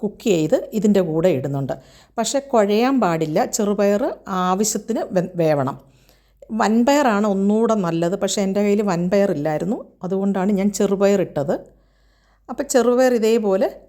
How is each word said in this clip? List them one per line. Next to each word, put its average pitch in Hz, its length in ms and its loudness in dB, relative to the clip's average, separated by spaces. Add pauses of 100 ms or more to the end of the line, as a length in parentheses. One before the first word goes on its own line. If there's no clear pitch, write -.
കുക്ക് 208 220 -8
ചെയ്ത് 170 320 2 (220)
ഇതിൻ്റെ 202 300 4
കൂടെ 160 280 2
ഇടുന്നുണ്ട്. 139 360 -4 (460)
പക്ഷേ 233 200 -2 (140)
കുഴയാൻ 220 500 2
പാടില്ല, 165 420 0 (120)
ചെറുപയർ 202 460 0 (260)
ആവശ്യത്തിന് 202 760 -2 (140)
വെ-, 170 140 0 (100)
വേവണം. 143 360 0 (840)
വൻപയറാണ് 226 760 2
ഒന്നുകൂടെ 208 400 2 (100)
നല്ലത്, 170 380 -2
പക്ഷേ - 240 -2
എൻ്റെ 196 180 -2
കയ്യിൽ 208 260 2
വൻപയറില്ലായിരുന്നു, 175 880 0 (260)
അതുകൊണ്ടാണ് 190 460 -2 (100)
ഞാൻ 202 180 2
ചെറുപയർ 202 480 2
ഇട്ടത്. 151 280 -4 (960)
അപ്പം 269 220 -8
ചെറുപയർ 247 480 2
ഇതേപോലെ 220 480 0 (200)